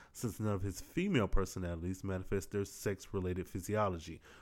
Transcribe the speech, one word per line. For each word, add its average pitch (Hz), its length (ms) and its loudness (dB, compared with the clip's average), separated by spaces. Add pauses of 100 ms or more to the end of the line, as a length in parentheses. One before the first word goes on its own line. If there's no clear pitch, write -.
(140)
since - 260 -4
none 107 140 2
of 95 80 0
his 98 180 -2
female 170 480 2
personalities 90 760 2
manifest 95 500 -2
their 101 120 0
sex-related 92 840 -2
physiology, 92 760 -2 (200)